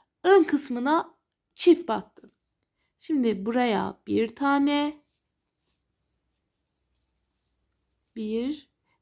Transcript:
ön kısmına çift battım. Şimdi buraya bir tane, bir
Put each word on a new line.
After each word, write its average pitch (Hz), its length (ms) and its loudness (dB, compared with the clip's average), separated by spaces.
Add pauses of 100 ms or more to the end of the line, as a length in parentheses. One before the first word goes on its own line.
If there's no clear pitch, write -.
(240)
ön 370 200 6
kısmına 277 720 -2 (400)
çift - 340 2
battım. - 420 -8 (680)
Şimdi 226 480 -2
buraya 220 600 -2
bir 220 300 -2
tane, 285 640 0 (3250)
bir 233 560 -6 (280)